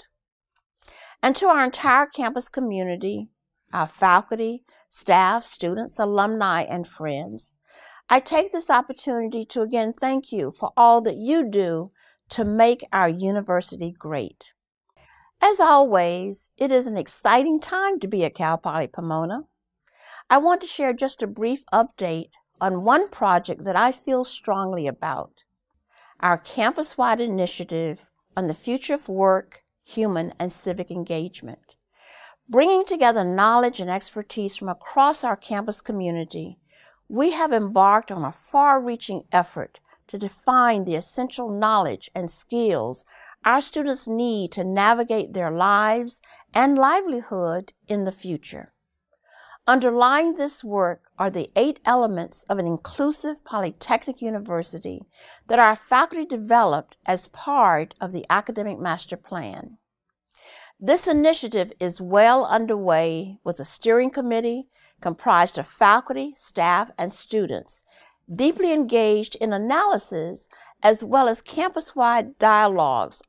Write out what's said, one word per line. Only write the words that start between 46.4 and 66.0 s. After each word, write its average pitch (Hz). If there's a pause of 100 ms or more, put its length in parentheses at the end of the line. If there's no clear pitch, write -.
and 277
livelihood 240 (140)
in 202
the 190
future. - (920)
Underlying 254
this 294
work 196 (160)
are 190
the 185
eight 285
elements 226
of 202
an 175
inclusive 294
polytechnic 226
university 185 (460)
that 233
our 220
faculty 311
developed 214
as 185
part 190
of 185
the 180
academic 208
master 170
plan. - (1040)
This 285
initiative 294
is 180
well 220
underway 190
with 170
a 139
steering 240
committee 240 (340)
comprised 175
of -
faculty, 254